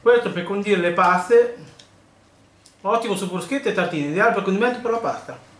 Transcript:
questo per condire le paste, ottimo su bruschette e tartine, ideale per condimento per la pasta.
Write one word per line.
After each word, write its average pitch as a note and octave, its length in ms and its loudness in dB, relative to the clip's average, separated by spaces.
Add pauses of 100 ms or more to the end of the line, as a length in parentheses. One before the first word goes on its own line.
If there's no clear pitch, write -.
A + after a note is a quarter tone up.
questo A#3 300 4
per F3 120 -6
condire G3 380 0
le F3 100 0
paste, G3 640 4 (1200)
ottimo A3 340 0
su F#3+ 120 -6
bruschette F#3+ 420 -4
e G3 40 -2
tartine, D#3 340 -2
ideale G3 260 2
per G3 100 -2
condimento A3 360 -2
per A#3 120 -4
la A#3 60 -2
pasta. - 500 -8 (120)